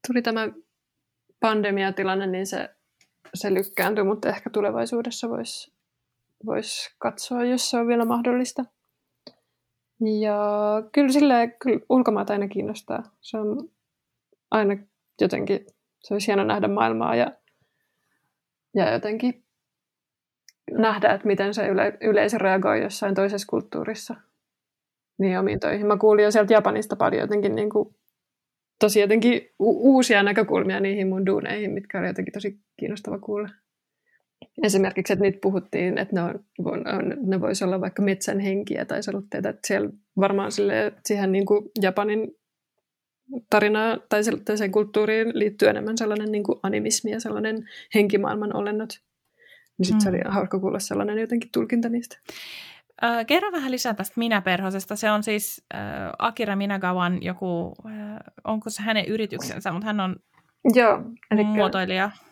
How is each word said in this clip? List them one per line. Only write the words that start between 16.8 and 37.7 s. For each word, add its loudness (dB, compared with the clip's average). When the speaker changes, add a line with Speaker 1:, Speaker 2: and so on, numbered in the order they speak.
Speaker 1:
ja, 2
ja 2
jotenkin -2
nähdä, 2
että -2
miten 0
se -2
yle-, 0
yleisö 2
reagoi 2
jossain -4
toisessa 0
kulttuurissa -6
niin 2
omiin 0
töihin. 0
Mä 6
kuulin 6
jo 4
sieltä 4
Japanista 2
paljon 2
jotenkin 0
niinku, -2
tosi 4
jotenkin 4
u-, 6
uusia 6
näkökulmia 2
niihin 0
mun 0
duuneihin, -2
mitkä -6
oli -2
jotenkin -4
tosi -8
kiinnostava -8
kuulla. -6
Esimerkiksi, 2
että 2
niitä 2
puhuttiin, 0
että -4
ne 2
on, -4
on, -4
ne 0
vois -2
olla -2